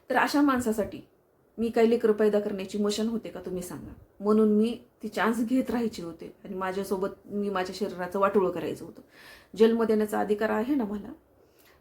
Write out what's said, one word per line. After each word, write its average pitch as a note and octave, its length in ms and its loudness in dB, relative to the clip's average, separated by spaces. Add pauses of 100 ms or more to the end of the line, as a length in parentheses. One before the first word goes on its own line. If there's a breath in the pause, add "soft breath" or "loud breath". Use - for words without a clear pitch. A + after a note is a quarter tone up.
(100)
तर B3 60 2
अशा C#4+ 260 4
माणसासाठी A3 580 0 (580)
मी A#3 100 0
काही A3+ 220 4
लेकरं A#3 220 4
पैदा G#3 280 2
करण्याची G3+ 380 -6
मशन G#3 300 0
होते A3 200 -6
का, F3 120 -12
तुम्ही F3+ 220 -8
सांगा? - 300 -12 (280)
म्हणून G#3+ 320 6
मी A3+ 260 2 (240)
ती G#3+ 60 -8
चान्स A3+ 360 0
घेत B3+ 260 0
राहायची A3+ 320 -4
होते - 420 -14
आणि F#3+ 100 -10
माझ्यासोबत F#3+ 540 -4 (180)
मी G3+ 240 -4
माझ्या F#3 280 -4
शरीराचं F3+ 400 -6
वाटोळं G3 320 4
करायचं E3 340 -6
होतं. - 180 -18 (540 loud breath)
जन्म A3+ 280 6
देण्याचा G#3+ 360 0
अधिकार G#3 300 0
आहे A3 240 0
ना B3+ 100 0
मला, G3+ 280 -8 (680 soft breath)